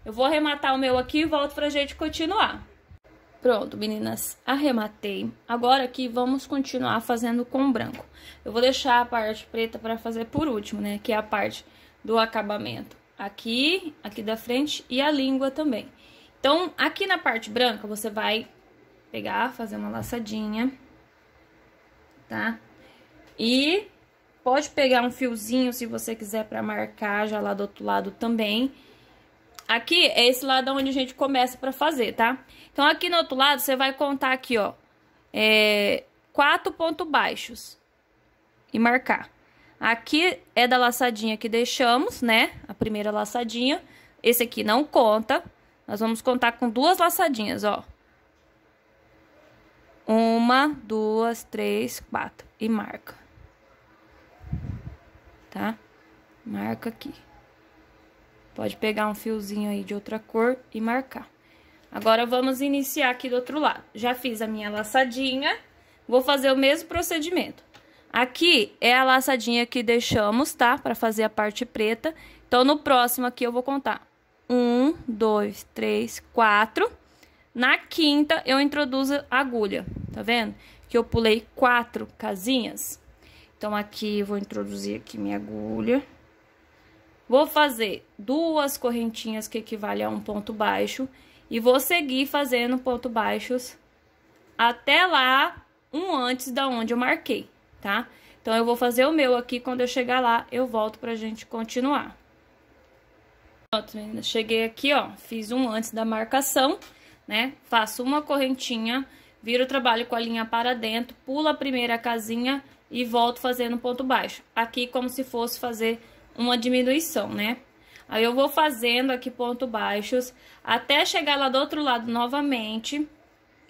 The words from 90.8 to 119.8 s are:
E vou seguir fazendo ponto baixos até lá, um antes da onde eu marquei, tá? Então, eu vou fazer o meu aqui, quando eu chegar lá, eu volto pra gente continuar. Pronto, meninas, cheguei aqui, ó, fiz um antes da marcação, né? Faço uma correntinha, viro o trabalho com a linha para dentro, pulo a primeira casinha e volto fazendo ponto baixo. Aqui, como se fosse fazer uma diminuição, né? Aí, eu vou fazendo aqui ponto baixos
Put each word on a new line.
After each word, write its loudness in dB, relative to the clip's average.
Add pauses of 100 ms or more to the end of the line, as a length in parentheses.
E -2
vou 6
seguir 0
fazendo 0
ponto -2
baixos -2 (800)
até 4
lá, 2 (300)
um -2
antes -4
da -2
onde -2
eu 0
marquei, -2 (300)
tá? -4 (340)
Então, -2
eu 4
vou 2
fazer 4
o 2
meu 4
aqui, -4
quando -4
eu 2
chegar 0
lá, 2
eu -2
volto -2
pra -6
gente -10
continuar. -4 (1500)
Pronto, -6
meninas, -10
cheguei 0
aqui, 0
ó, 0
fiz -10
um 0
antes -4
da -4
marcação, 0 (480)
né? -2 (100)
Faço 0
uma 0
correntinha, -2 (360)
viro 2
o 0
trabalho 0
com -4
a -2
linha -4
para 0
dentro, -6 (100)
pulo -2
a 2
primeira -2
casinha -4 (260)
e -4
volto 0
fazendo -2
ponto -4
baixo. -2 (140)
Aqui, -2
como -4
se -6
fosse -6
fazer -4 (360)
uma 2
diminuição, 0
né? -4 (500)
Aí, 0
eu 2
vou 4
fazendo 2
aqui -4
ponto -4
baixos -2 (320)